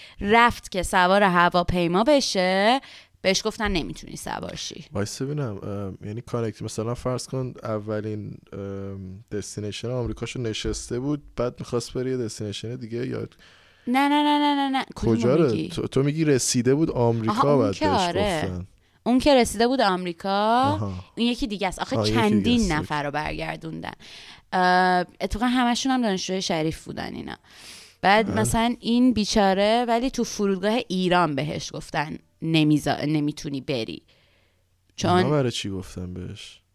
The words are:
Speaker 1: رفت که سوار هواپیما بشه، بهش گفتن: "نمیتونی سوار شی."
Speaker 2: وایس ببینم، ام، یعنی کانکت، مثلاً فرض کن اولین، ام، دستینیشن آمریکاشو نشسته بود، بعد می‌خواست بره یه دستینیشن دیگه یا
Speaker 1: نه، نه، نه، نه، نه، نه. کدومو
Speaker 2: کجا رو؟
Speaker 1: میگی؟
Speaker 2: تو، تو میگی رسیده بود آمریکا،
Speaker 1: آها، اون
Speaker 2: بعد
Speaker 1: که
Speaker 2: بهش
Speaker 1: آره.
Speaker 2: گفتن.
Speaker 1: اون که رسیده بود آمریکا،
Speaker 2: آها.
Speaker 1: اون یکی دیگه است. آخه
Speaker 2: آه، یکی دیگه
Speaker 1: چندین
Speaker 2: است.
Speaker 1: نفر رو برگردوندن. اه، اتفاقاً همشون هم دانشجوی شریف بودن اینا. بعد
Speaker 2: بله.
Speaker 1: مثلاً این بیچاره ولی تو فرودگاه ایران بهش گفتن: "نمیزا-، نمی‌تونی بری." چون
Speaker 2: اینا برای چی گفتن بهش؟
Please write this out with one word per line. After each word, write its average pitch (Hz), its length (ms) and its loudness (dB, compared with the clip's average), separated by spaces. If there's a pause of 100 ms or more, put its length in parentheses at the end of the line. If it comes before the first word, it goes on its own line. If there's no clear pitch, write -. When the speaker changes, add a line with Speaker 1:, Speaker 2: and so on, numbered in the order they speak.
(220)
Speaker 1:
رفت 226 500 4
که 180 120 -2
سوار 190 400 4
هواپیما 175 800 4
بشه، 214 800 4 (400)
بهش 190 240 2
گفتن: 208 260 -2
"نمیتونی - 440 -6
سوار - 400 -8
شی." - 380 -12
Speaker 2:
وایس 101 280 -6
ببینم، 135 420 -6
ام، 98 420 -8
یعنی 107 160 -8
کانکت، 117 400 -6
مثلاً 110 320 -6
فرض 123 340 -6
کن 131 260 -6 (100)
اولین، 107 760 -6 (160)
ام، 98 800 -10
دستینیشن 104 580 -8
آمریکاشو 120 500 -6
نشسته 110 600 -4
بود، 143 220 -4 (140)
بعد 120 240 -4
می‌خواست - 340 -4
بره 127 180 -4
یه 127 60 -2
دستینیشن 110 580 -8
دیگه 120 320 -8
یا 117 200 -6 (600)
Speaker 1:
نه، 269 200 2
نه، 294 140 4
نه، 294 160 4
نه، 294 160 2
نه، 277 140 0
نه. 269 160 -2 (100)
کدومو 113 200 2
Speaker 2:
کجا 120 200 2
رو؟ 156 160 4
Speaker 1:
میگی؟ - 180 -4
Speaker 2:
تو، - 180 -6
تو 131 160 0
میگی 151 220 0
رسیده 127 500 4
بود 160 160 0
آمریکا، 117 420 2
Speaker 1:
آها، 147 200 2
اون 127 120 4
Speaker 2:
بعد 101 100 0
Speaker 1:
که 311 120 0
Speaker 2:
بهش 277 120 2
Speaker 1:
آره. 180 420 0
Speaker 2:
گفتن. 90 260 -6 (360)
Speaker 1:
اون 247 160 2
که 285 160 6
رسیده 233 320 4
بود 262 140 2
آمریکا، 196 800 2
Speaker 2:
آها. 214 320 0 (240)
Speaker 1:
اون 233 100 2
یکی 247 200 -2
دیگه 202 200 -4
است. - 120 -6
آخه - 180 -4
Speaker 2:
آه، 107 120 2
یکی - 20 2
دیگه 214 180 4
Speaker 1:
چندین 214 320 4
Speaker 2:
است. 208 100 2
Speaker 1:
نفر 151 320 -2
رو 143 80 -4
برگردوندن. 160 800 -6 (600)
اه، 180 520 4 (160)
اتفاقاً 208 240 -2
همشون 247 460 2
هم 254 100 2
دانشجوی 190 400 -2
شریف 160 420 -2
بودن - 300 -10
اینا. - 220 -10 (640)
بعد 202 260 4
Speaker 2:
بله. 220 140 0
Speaker 1:
مثلاً 226 380 0
این 240 340 4
بیچاره 208 760 2
ولی 233 220 0
تو 233 140 -2
فرودگاه 202 640 0
ایران 180 480 2
بهش 147 380 -6
گفتن: 156 440 -6 (240)
"نمیزا-، 151 680 2
نمی‌تونی 147 540 -4
بری." 113 400 -6 (920)
چون 175 160 0
Speaker 2:
اینا 180 180 6
برای 139 220 4
چی - 180 -6
گفتن 90 440 -8
بهش؟ 90 480 -14 (120)